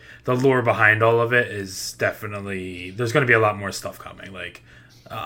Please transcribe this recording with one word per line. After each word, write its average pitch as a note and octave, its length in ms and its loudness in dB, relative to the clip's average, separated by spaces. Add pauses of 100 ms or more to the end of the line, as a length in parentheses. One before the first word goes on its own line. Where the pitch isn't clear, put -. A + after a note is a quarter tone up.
(240)
the B2+ 120 0
lore C3 260 4
behind A2 400 4
all A#2 180 4
of A#2 120 0
it A#2+ 160 2
is G2 460 -10
definitely, F#2+ 960 -8
there's A2+ 220 -4
gonna C#3 140 2
be B2 60 4
a A2+ 80 6
lot G#2+ 160 2
more G2 160 -8
stuff - 260 -12
coming. F2+ 340 -18
Like, F2+ 300 -14 (480)
uh, - 40 -12 (120)